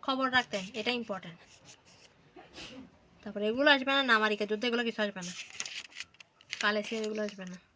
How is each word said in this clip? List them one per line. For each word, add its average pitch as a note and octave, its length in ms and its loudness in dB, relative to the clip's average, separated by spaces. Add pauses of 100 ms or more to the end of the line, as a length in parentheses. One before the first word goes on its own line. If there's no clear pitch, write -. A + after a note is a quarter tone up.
খবর C4 320 0
রাখতেন, G#3+ 400 2
এটা A3+ 180 -2
ইম্পর্টেন্ট। F#3+ 480 -6 (1800)
তারপরে G#3 240 -2
এগুলো C4+ 240 6
আসবে C4+ 200 4
না, C#4 120 4
নামারিকা G#3+ 420 4
যুদ্ধ, G#3+ 200 -2
এগুলো A#3+ 180 2
কিছু A3+ 180 -2
আসবে G3 200 -2
না, F3+ 100 -8 (1300)
কালেসিয়া G#3+ 420 0
এগুলো G#3+ 220 -4
আসবে G3 220 -8
না। F3+ 100 -12 (200)